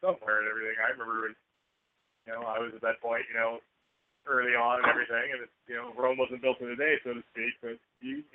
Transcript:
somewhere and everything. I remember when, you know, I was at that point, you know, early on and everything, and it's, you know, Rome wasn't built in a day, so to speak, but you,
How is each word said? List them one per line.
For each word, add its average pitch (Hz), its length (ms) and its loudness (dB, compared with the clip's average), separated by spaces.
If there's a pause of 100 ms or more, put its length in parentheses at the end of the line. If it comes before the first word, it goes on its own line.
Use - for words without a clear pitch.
somewhere 107 400 2
and 107 40 0
everything. 110 280 -4
I 117 160 0
remember 113 320 -4
when, 110 100 -6 (920)
you - 80 -6
know, 120 80 -6
I 113 160 -2
was 117 160 -6
at 110 80 -14
that 113 160 0
point, 117 280 -2
you 113 80 -4
know, 113 200 0 (680)
early 123 300 4
on 120 260 6
and 123 80 6
everything, 120 460 2
and 123 80 -8
it's, - 140 -18 (100)
you 120 80 -8
know, 120 240 -8
Rome 131 160 4
wasn't 127 260 0
built 127 220 2
in 120 80 -6
a 120 80 -6
day, 151 240 4
so 123 80 -4
to 120 80 -6 (160)
speak, 117 240 -4
but 117 160 -8 (240)
you, 135 240 -8 (120)